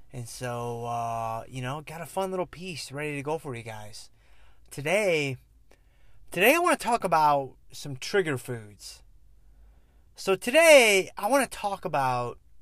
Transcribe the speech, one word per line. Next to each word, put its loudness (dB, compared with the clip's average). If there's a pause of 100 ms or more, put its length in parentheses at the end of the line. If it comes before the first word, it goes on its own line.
(120)
And -12
so, -6
uh, -4
you -10
know, -6
got -14
a -12
fun -4
little -4
piece -12
ready -6
to -6
go -4
for -10
you -10
guys. -14 (580)
Today, 0 (960)
today 6
I 0
wanna 2
talk -2
about 2 (180)
some -12
trigger 0
foods. -14 (1120)
So 0
today, 8
I -4
wanna 2
talk -8
about -2 (220)